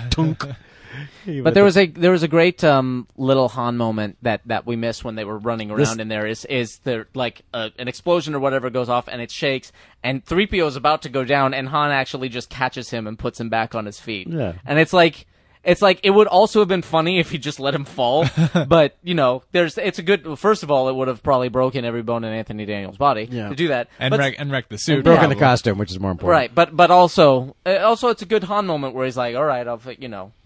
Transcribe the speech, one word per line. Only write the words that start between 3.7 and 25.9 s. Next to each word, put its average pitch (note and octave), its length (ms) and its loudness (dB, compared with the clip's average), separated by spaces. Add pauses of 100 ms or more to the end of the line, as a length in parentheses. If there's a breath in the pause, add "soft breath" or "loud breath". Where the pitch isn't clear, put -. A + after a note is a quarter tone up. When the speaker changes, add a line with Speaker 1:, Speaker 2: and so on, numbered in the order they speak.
Speaker 1:
moment A2 440 -4
that, A2+ 240 -2
that A2+ 200 -6
we A#2+ 100 -4
missed A2+ 280 -6
when A#2 100 -10
they A2 100 -8
were G#2+ 140 -8
running A2 360 -6
Speaker 2:
This C#3 140 2
Speaker 1:
around A2+ 120 -4
in A2 80 -8
there. G#2+ 180 -4
Is, A2+ 200 -8
is B2 380 -6
there, A#2 300 -6
like, B2 280 -6 (120)
uh, A2 240 -6
an B2 100 -10
explosion D#3 460 -2
or C#3 60 -4
whatever C3 280 -2
goes B2 200 -4
off A#2+ 200 -2
and A#2+ 140 -10
it A#2+ 80 -12
shakes C3+ 420 -6 (300 soft breath)
and C3 220 -4
three F#3 220 0
P G3+ 140 -2
O E3 60 2
is C3+ 100 -4
about D3 260 0
to D#3 60 -10
go C3 160 -2
down C3+ 300 2
and C3 140 -6
Han D3 240 0
actually C3 360 -4
just A#2+ 220 -10
catches B2+ 400 -6
him A2+ 160 -6
and A2 120 -10
puts B2 220 -8
him A#2 80 -8
back A2+ 260 -2
on A2 120 -6
his G#2 140 -14
feet. G#2 280 -8
Speaker 2:
Yeah. C3 260 -4 (120)
Speaker 1:
And D3 140 0
it's D#3+ 120 2
like, E3+ 340 4 (380)
it's F3+ 160 2
like, F#3+ 220 4
it G3 80 2
would G#3 160 6
also G#3 320 4
have G#3 80 4
been F3+ 160 0
funny D#3+ 380 0
if D#3+ 100 -2
he - 80 -6
just C#3 220 -8
let C#3 120 -2
him D3 120 -4
fall. C#3 420 0 (200)
Speaker 2:
<laughs> D#3 200 0
Speaker 1:
But, D#3 380 4
you F3 100 -4
know, C3 380 0
there's, F3 260 0
it's G3+ 220 -4
a - 20 -8
good, D#3+ 340 -2
first G3+ 280 0
of D3 80 -2
all, C3 160 4
it C3+ 80 0
would C3 100 -2
have B2+ 160 -4
probably B2+ 280 2
broken B2+ 340 0
every A#2 180 -6
bone A#2 220 -4
in A2 80 -6
Anthony G#2+ 340 -8
Daniels' G2+ 300 -8
body A#2 340 0
Speaker 2:
Yeah. A#2 180 -8
Speaker 1:
to G2+ 60 -8
do D#3+ 140 -2
that. B2 180 -2 (140)
Speaker 3:
And C3 100 -2
Speaker 1:
But C#3+ 80 2
Speaker 3:
wreck, C#3 220 0
and C#3+ 100 -6
wreck C3 180 -4
the G#2+ 80 -12
suit. D#3 200 0
Speaker 2:
And C3+ 80 0
broken D#3+ 260 6
Speaker 1:
Yeah. C3+ 40 0
Speaker 2:
the G2+ 60 -2
costume, B2 380 2
which G2+ 140 -4